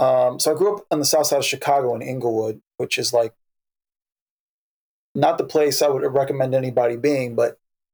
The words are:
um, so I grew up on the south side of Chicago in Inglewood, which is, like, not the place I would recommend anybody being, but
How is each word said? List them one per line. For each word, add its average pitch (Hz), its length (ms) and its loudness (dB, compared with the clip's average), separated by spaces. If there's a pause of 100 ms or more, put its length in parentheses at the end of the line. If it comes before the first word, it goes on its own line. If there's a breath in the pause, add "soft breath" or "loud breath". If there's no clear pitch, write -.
um, 127 400 2
so 156 100 0
I 151 60 0
grew 202 200 2
up - 140 -18
on 156 80 0
the 143 60 -2
south 151 240 2
side 143 100 2
of 123 60 -2
Chicago 135 500 0
in 113 80 -8
Inglewood, 117 580 -4 (180)
which - 200 -4
is, 120 140 -2
like, 117 200 2 (1800)
not 147 240 2
the - 60 -2
place 147 380 0
I 147 60 4
would 135 140 0
recommend 135 500 0
anybody 123 440 0
being, 127 400 -2
but 117 220 0 (360)